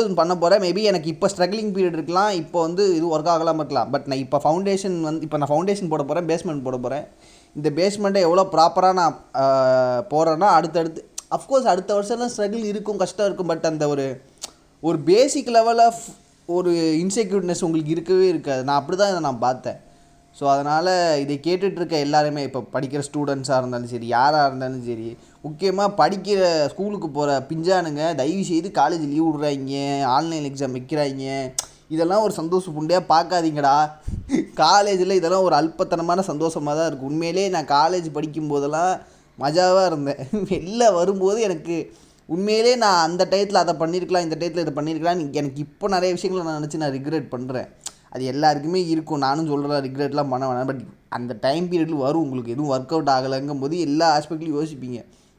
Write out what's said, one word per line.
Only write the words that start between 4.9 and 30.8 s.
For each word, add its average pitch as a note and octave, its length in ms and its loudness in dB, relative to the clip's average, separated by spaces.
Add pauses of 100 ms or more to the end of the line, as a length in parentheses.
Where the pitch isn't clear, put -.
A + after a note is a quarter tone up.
வந்து, D#3+ 200 -4
இப்போ D#3 160 -4
நான் C#3+ 120 0
ஃபவுண்டேஷன் F#3 400 0
போட D3+ 160 -2
போறேன், D#3+ 220 -2
பேஸ்மெண்ட் D#3+ 360 -4
போட B2+ 160 -4
போறேன். B2+ 260 -6 (520)
இந்த D3+ 140 -2
பேஸ்மெண்ட்டை G3 500 0
எவ்வளோ F3+ 320 4
ப்ராப்பராக E3+ 400 4
நான், F3 240 0 (180)
ஆ, C3+ 100 0 (680)
போடுறேன்னா, D#3+ 440 4
அடுத்தடுத்து, D#3+ 480 0 (280)
of D#3+ 180 -2
course, C4 160 2
அடுத்த F#3 300 2
வருஷம்லாம் A#3 420 -2
ஸ்ட்ரகிள் G#3+ 280 -2
இருக்கும், G#3 320 -4
கஷ்டம் F#3+ 300 0
இருக்கும். F3 240 -2
But E3 160 -2
அந்த D#3 220 0
ஒரு, C#3 180 0 (760)
ஒரு D#3+ 160 0
பேசிக் A#3 500 4
level A#3 320 4
of A#3 140 6 (540)
ஒரு F3 240 0 (240)
இன்செக்யூர்ட்னஸ் F#3 680 0
உங்களுக்கு D#3+ 280 0
இருக்கவே F#3 360 2
இருக்காது. C#3+ 360 -2
நான் C#3+ 120 0
அப்படி D3+ 220 -2
தான் G3+ 100 4
இதை F3+ 120 0
நான் C3+ 180 -2
பார்த்தேன். B2+ 400 -2 (580)
So, C#3+ 120 -2
அதனால D#3 720 2
இதை C#3 220 -4
கேட்டுட்டு F3+ 340 0
இருக்க E3 220 -2
எல்லாருமே, D3 440 0
இப்போ C3 180 -6 (120)
படிக்கிற C3+ 280 -4
ஸ்டூடெண்ட்ஸாக C#3 580 -2
இருந்தாலும் B2 280 -4
சரி, A#2 200 -8
யாரா C#3 400 4
இருந்தாலும் C3 380 -6
சரி, A#2 320 -8 (260)
முக்கியமா F#3 420 -2 (140)
படிக்கிற F3 720 2
ஸ்கூலுக்கு F#3 420 -6
போற C#3 380 0
பிஞ்சானுங்க, D#3+ 680 0
தயவு D#3+ 300 -2
செய்து E3+ 300 -2
காலேஜ் D3+ 340 2
லீவ் D#3 180 0
விடுறாங்க, C#3 760 -2
ஆன்லைன் D3+ 420 0
எக்ஸாம் C3+ 320 -6
வைக்கிறாங்க, C3+ 760 -4 (360)